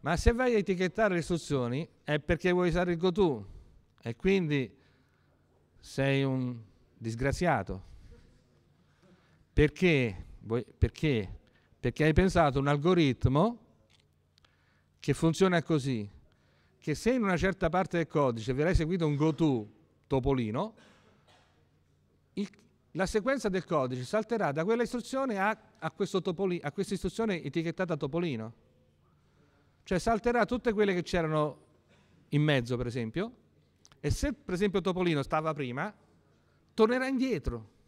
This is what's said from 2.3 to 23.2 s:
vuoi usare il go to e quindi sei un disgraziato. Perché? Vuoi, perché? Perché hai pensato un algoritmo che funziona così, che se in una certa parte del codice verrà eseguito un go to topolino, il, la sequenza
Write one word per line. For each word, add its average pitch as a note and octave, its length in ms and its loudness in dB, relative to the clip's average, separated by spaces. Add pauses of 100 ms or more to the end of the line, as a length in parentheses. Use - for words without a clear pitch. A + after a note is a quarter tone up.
vuoi F3+ 160 2
usare F3 240 0
il E3+ 60 -2
go F#3 160 0
to C#3 340 0 (540)
e A#2 160 -8
quindi D3+ 520 0 (1080)
sei C3+ 440 0
un B2+ 380 -2 (360)
disgraziato. A#2 840 -2 (1700)
Perché? D3 720 2 (160)
Vuoi, A2+ 240 -4 (120)
perché? A#2+ 640 0 (400)
Perché B2 240 -2
hai D#3 100 4
pensato E3 460 4
un C#3 80 0
algoritmo D3 920 2 (1400)
che C#3+ 140 0
funziona E3 500 2
così, B2+ 460 -2 (680)
che - 180 -6
se - 160 0
in B3+ 120 2
una F#3+ 120 2
certa F3+ 340 0
parte F3+ 280 0
del E3 100 0
codice B2 460 0
verrà D3 160 0
eseguito E3+ 360 0
un D3 100 0
go D#3 180 2
to C3 360 0 (380)
topolino, C3+ 680 -2 (1600)
il, G3 140 -6 (440)
la F3+ 140 -2
sequenza A3 440 0